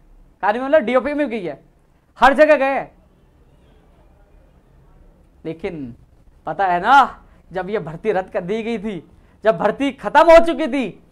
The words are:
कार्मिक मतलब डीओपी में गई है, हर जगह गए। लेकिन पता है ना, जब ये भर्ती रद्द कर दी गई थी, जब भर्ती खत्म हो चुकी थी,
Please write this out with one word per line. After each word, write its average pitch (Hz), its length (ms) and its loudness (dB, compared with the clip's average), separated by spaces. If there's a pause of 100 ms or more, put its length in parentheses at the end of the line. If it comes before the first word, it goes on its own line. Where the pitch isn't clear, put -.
(420)
कार्मिक 214 200 -2
मतलब 285 200 0
डीओपी 254 320 -2
में 285 160 -4
गई 214 140 -8
है, 147 260 -14 (500)
हर 262 120 6
जगह 302 220 4
गए। 262 320 -2 (2500)
लेकिन 160 500 -12 (500)
पता 190 220 -4
है 175 140 -2
ना, 247 420 2 (280)
जब 180 180 -8
ये 208 100 -6
भर्ती 165 320 -6
रद्द 185 180 -4
कर 202 120 -8
दी 208 220 -6
गई 226 160 -6
थी, 185 320 -12 (320)
जब 208 140 0
भर्ती 208 340 -4
खत्म 302 400 4
हो 330 140 8
चुकी 311 220 -2
थी, 240 440 -6